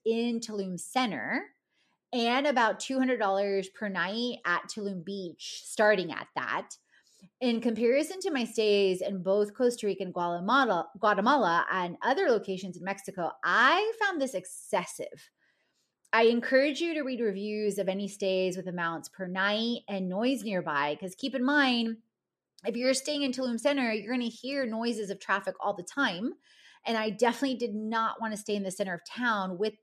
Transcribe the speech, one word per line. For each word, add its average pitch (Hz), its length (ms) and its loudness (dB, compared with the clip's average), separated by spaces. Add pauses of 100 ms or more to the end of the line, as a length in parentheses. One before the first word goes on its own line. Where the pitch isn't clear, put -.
in 233 360 0
Tulum 196 400 -6
Center 208 640 -2 (680)
and 247 360 2
about 226 320 2
two 262 180 -4
hundred 254 220 2
dollars 196 500 0
per 214 200 -8
night 202 540 -2
at 175 240 0
Tulum 196 380 -8
Beach, 190 580 -10
starting 208 480 2
at - 240 -8
that. 131 420 -6 (640)
In 233 220 0
comparison 247 600 2
to 381 100 -2
my 254 120 0
stays 202 580 4
in 196 200 -4
both 208 320 2
Costa 240 320 0
Rica 196 180 -2
and 180 100 -6
Guatemala, 180 720 2 (120)
Guatemala 208 720 4
and 180 300 -2
other 277 260 2
locations 196 480 0
in 170 80 -14
Mexico, 190 480 -6 (120)
I 294 580 4
found 381 180 0
this 262 140 -2
excessive. - 960 -6 (800)
I 226 120 6
encourage 262 580 4
you 339 140 -2
to 302 80 -2
read 247 180 -4
reviews 208 560 -2
of 190 100 -2
any 196 200 -2
stays 185 500 0
with 185 100 -10
amounts 170 420 -4
per 185 180 -10
night 208 600 0
and 190 220 -4
noise 220 340 -2
nearby, 151 560 0
'cause 185 160 -8
keep 262 200 -6
in 247 80 -2
mind, 247 540 2 (680)
if 226 100 -2
you're 254 200 4
staying 294 260 -2
in 269 100 2
Tulum 247 280 -2
Center, 277 320 2
you're 220 200 -4
gonna 247 140 0
hear 262 400 -4
noises 220 460 -2
of 196 80 -8
traffic 196 400 -2
all 202 160 0
the 180 80 -8
time. 233 500 -2 (500)
And 226 140 -2
I 220 140 0
definitely 240 460 2
did 214 180 -4
not 220 440 -2
wanna 214 180 -6
stay 208 180 -4
in 202 80 -2
the 190 80 -4
center 190 240 -4
of 165 100 -10
town 202 540 -2
with 214 240 -2